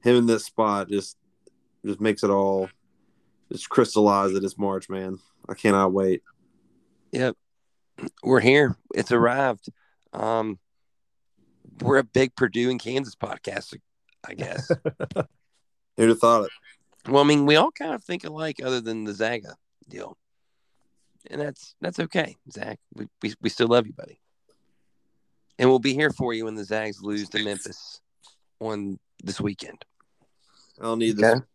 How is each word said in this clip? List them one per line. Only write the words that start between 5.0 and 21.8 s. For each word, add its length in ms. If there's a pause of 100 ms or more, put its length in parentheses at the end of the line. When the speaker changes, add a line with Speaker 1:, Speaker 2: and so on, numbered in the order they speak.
Speaker 1:
I 60
cannot 380
wait. 300 (880)
Speaker 2:
Yep. 260 (880)
We're 180
here. 360 (180)
It's 160
arrived. 580 (440)
Um, 460 (1200)
we're 160
a 60
big 320
Purdue 340
and 100
Kansas 360
podcast, 600 (500)
I 80
guess. 360 (600)
Speaker 1:
<laughs> 640
Who'd 140
have 100
thought 240
it? 60 (600)
Speaker 2:
Well, 140
I 20
mean, 200
we 100
all 160
kind 220
of 100
think 200
alike 380
other 180
than 240
the 80
Zaga 440 (320)
deal. 280 (1120)
And 120
that's, 400